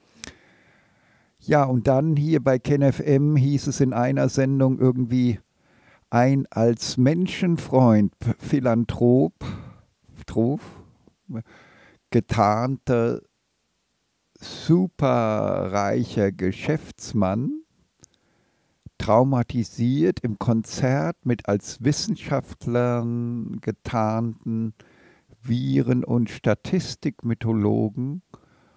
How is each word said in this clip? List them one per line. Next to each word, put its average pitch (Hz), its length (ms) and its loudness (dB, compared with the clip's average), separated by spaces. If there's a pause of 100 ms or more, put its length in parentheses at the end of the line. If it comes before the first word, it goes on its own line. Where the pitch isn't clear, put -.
(1400)
Ja, 147 240 2
und 127 240 0
dann 147 280 2
hier 147 280 0
bei 131 160 2
Ken 143 240 0
F 135 160 2
M 147 360 2
hieß 139 300 2
es 143 160 -2
in 131 100 2
einer 135 380 0
Sendung 135 480 2
irgendwie, 123 640 2 (720)
ein 131 400 2
als 113 460 0
Menschenfreund, 131 1200 2
P-, 117 180 -2
Philanthrop, 127 960 2 (920)
Troph, 120 560 -4 (1300)
getarnter, 117 1120 0 (1160)
superreicher 107 1900 0
Geschäftsmann, 110 1300 -4 (1400)
traumatisiert 123 1200 0
im 110 180 -6
Konzert 135 840 -2
mit 120 240 -2
als - 340 -4
Wissenschaftlern 120 1800 -4
getarnten 113 1120 -4 (720)
Viren- 127 600 0
und 117 240 0
Statistikmythologen 113 1900 -2 (540)